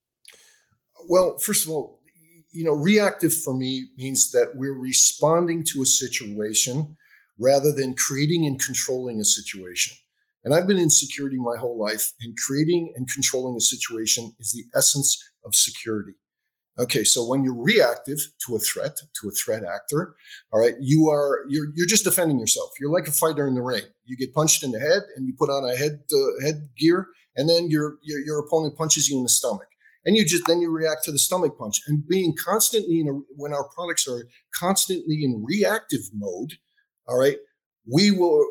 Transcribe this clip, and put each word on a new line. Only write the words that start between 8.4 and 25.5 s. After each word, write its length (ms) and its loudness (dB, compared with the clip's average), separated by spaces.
and 180 -2
controlling 560 -4
a 60 0
situation. 720 -4
And 100 2
I've 140 4
been 100 4
in 140 4
security 460 0
my 200 -4
whole 220 -6
life, 320 -2
and 160 -12
creating 580 0
and 140 -8
controlling 460 -2
a 60 -4
situation 760 -2
is 120 -6
the 140 -8
essence 400 2
of 100 -4
security. 560 -2
Okay, 260 0
so 220 2
when 180 0
you're 160 -2
reactive 600 2
to 100 -4
a 40 0
threat, 380 -4
to 320 -12
a 20 -10
threat 320 -4
actor, 500 -6
all 80 2
right, 200 4
you 300 6
are, 400 2
you're, 240 -2
you're 140 0
just 160 2
defending 340 2
yourself. 320 -2
You're 140 -2
like 140 0
a 40 -6
fighter 360 0
in 80 0
the 80 -2
ring. 200 -4
You 100 -12
get 180 -6
punched 300 2
in 80 -4
the 80 -4
head, 220 2
and 100 -8
you 100 -4
put 140 0
on 180 -2